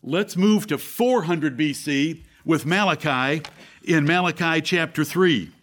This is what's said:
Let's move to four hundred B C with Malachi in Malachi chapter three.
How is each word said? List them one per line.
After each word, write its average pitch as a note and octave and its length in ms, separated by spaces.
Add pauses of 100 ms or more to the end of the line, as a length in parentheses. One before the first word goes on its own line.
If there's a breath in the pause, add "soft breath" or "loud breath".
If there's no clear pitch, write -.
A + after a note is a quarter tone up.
Let's E3+ 360
move G#3 320
to C#3+ 100
four A#3+ 440
hundred D#3 340
B D3+ 160
C D3 500 (220 soft breath)
with D#3 200
Malachi D3+ 760 (400 loud breath)
in D#3+ 220
Malachi E3+ 560
chapter E3 420
three. D3 480 (120)